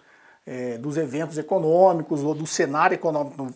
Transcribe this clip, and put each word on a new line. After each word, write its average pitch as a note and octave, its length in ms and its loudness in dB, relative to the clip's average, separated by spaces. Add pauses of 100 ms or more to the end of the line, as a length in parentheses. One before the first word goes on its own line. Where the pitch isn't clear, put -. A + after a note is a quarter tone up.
(460)
é, B2 340 -6
dos C#3+ 180 -6
eventos D3+ 400 -4
econômicos D#3+ 880 2
ou D#3 100 0
do D#3 140 -6
cenário E3+ 480 2
econômico D3 480 -2
no B2+ 120 -10